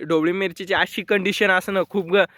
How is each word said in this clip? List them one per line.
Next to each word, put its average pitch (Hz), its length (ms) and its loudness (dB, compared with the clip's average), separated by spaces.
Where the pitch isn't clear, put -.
ढोबळी 160 240 2
मिरचीची 190 420 -4
अशी 180 280 -2
कंडिशन 202 480 2
असणं 190 400 0
खूप 185 200 -4
ग-, 190 140 4